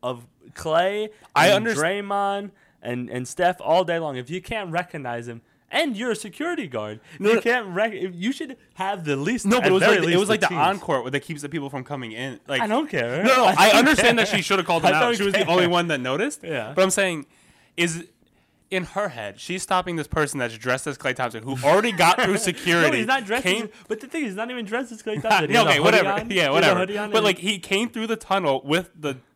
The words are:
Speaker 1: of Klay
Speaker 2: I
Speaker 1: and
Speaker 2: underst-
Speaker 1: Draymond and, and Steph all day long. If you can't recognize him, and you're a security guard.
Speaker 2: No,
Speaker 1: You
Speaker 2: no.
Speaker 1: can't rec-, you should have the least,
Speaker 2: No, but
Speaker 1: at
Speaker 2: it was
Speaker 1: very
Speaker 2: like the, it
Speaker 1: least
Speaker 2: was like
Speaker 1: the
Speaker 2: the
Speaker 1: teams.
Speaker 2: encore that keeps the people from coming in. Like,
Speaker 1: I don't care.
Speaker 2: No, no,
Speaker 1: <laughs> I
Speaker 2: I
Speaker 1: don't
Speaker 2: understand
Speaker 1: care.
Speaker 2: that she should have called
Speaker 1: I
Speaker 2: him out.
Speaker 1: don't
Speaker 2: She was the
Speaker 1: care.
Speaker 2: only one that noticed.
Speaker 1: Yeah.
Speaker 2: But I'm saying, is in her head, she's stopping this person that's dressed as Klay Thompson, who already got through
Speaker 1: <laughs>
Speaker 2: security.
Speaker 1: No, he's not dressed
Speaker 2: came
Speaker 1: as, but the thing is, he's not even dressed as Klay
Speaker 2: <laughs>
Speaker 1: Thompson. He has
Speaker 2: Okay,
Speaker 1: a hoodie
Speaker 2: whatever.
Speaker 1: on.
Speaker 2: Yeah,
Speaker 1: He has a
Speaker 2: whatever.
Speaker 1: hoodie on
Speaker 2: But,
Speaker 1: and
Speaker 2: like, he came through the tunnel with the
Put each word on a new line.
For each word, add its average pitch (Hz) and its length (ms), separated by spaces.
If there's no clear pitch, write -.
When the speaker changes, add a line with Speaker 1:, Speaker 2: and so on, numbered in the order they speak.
Speaker 1:
of 123 240
Klay 196 580
Speaker 2:
I 156 140
Speaker 1:
and 208 180
Speaker 2:
underst- 226 100
Speaker 1:
Draymond 202 760
and, 123 300
and 123 160
Steph 180 340
all 170 240
day 165 140
long. 147 180
If 123 140
you 180 100
can't 208 300
recognize 135 580
him, 117 140
and 285 220
you're 233 160
a 208 40
security 294 520
guard. 107 320
Speaker 2:
No, 202 120
Speaker 1:
You 226 40
Speaker 2:
no. 220 80
Speaker 1:
can't 233 320
rec-, 214 200
you 180 380
should 277 240
have 190 300
the 143 120
least, 185 280
Speaker 2:
No, 208 120
but - 100
Speaker 1:
at - 40
Speaker 2:
it - 40
was 190 80
Speaker 1:
very 220 140
Speaker 2:
like 180 40
the, - 40
it - 60
Speaker 1:
least 175 100
Speaker 2:
was 202 80
like 208 120
Speaker 1:
the 185 60
Speaker 2:
the - 80
Speaker 1:
teams. 165 60
Speaker 2:
encore 131 280
that 139 100
keeps 147 220
the 143 60
people 143 200
from 135 160
coming 127 280
in. 123 340
Like, 135 160
Speaker 1:
I 226 40
don't 269 220
care. 131 360
Speaker 2:
No, 262 120
no, 254 80
Speaker 1:
<laughs> - 20
I 185 100
Speaker 2:
I 196 140
Speaker 1:
don't 202 100
Speaker 2:
understand 240 380
Speaker 1:
care. 220 80
Speaker 2:
that - 100
she 196 60
should 196 160
have 170 80
called 165 180
Speaker 1:
I 190 60
Speaker 2:
him - 40
out. 156 60
Speaker 1:
don't 240 160
Speaker 2:
She 202 80
was 202 100
the 208 60
Speaker 1:
care. 165 100
Speaker 2:
only 180 160
one 175 220
that 147 120
noticed. 156 440
Speaker 1:
Yeah. 131 300
Speaker 2:
But 185 80
I'm 190 80
saying, 180 360
is 170 300
in 185 140
her 196 240
head, 107 300
she's 180 240
stopping 180 340
this 151 120
person 147 300
that's 117 180
dressed 123 300
as 143 100
Klay 131 180
Thompson, 117 280
who 131 200
already 196 300
got 175 300
through 214 160
Speaker 1:
<laughs> 190 120
Speaker 2:
security. 170 400
Speaker 1:
No, 127 60
he's - 100
not 262 180
dressed 226 200
Speaker 2:
came 202 200
Speaker 1:
as, 208 60
but 220 120
the 269 60
thing 311 160
is, 247 80
he's 185 60
not 226 140
even 247 140
dressed 233 260
as 220 120
Klay 214 200
Speaker 2:
<laughs> - 0
Speaker 1:
Thompson. 190 280
He 214 60
has 220 100
Speaker 2:
Okay, 147 120
Speaker 1:
a 147 40
hoodie - 20
Speaker 2:
whatever. 202 240
Speaker 1:
on. 214 220
Speaker 2:
Yeah, 202 40
Speaker 1:
He 185 40
has 156 100
a 135 40
Speaker 2:
whatever. 175 280
Speaker 1:
hoodie 196 180
on 208 120
Speaker 2:
But, 220 80
Speaker 1:
and 214 60
Speaker 2:
like, 185 140
he 196 200
came 202 320
through 226 160
the 220 100
tunnel 165 480
with 160 340
the 143 200